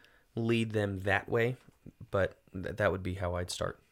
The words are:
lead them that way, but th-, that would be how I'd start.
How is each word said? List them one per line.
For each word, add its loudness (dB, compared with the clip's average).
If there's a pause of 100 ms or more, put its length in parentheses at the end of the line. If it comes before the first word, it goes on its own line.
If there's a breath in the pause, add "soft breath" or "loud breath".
(360 soft breath)
lead 2
them 0
that 0
way, 2 (540)
but 2 (160)
th-, -6
that 4
would -2
be -2
how -2
I'd -4
start. -4 (140)